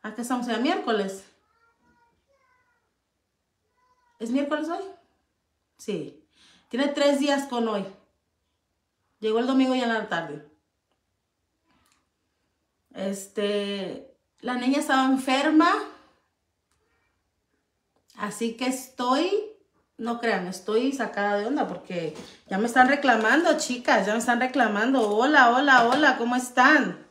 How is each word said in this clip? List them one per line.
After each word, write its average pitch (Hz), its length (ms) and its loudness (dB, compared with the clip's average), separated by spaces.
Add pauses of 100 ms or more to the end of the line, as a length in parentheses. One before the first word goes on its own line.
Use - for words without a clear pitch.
Acá 220 200 -12
estamos, 240 240 -6
ya 226 120 -4
miércoles. 233 680 -4 (3000)
¿Es 233 120 -6
miércoles 294 380 -2
hoy? 381 160 -6 (960)
Sí. 170 420 -8 (460)
Tiene 269 200 -2
tres 285 300 2
días 277 300 0
con 233 180 -2
hoy. 202 180 -4 (1300)
Llegó 220 200 -2
el 247 80 0
domingo 262 280 2
ya 247 100 -2
en 233 100 0
la 208 140 -6
tarde. 165 380 -8 (2500)
Este, 202 1200 -6 (260)
la 247 140 -6
niña 254 240 0
estaba 269 280 2
enferma. 302 680 4 (2500)
Así 220 400 -6
que 254 100 -6
estoy, 262 640 -2 (680)
no 233 240 -6
crean, 196 260 -2
estoy 220 460 -2
sacada 202 460 -4
de 208 80 -4
onda 262 200 -2
porque 170 480 -8 (340)
ya 190 100 -4
me 220 80 0
están 254 220 4
reclamando, 269 680 4
chicas, 240 500 0
ya 208 60 -2
me 226 60 0
están 240 220 0
reclamando. 233 760 0
Hola, 254 360 6
hola, 254 360 4
hola, 277 300 2
¿cómo 240 180 -2
están? 254 760 2